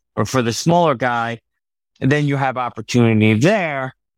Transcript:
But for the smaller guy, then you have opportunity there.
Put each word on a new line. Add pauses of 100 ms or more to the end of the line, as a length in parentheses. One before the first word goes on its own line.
(160)
But
for
the
smaller
guy, (580)
then
you
have
opportunity
there. (220)